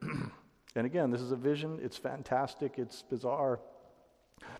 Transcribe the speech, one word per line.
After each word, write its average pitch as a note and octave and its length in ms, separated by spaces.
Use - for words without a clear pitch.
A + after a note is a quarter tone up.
<clears throat> - 40
And A#2 80
again, D3 240
this B2 120
is B2+ 100
a C3 60
vision. D3 440
It's - 160
fantastic. C3+ 800
It's A#2+ 260
bizarre. B2+ 580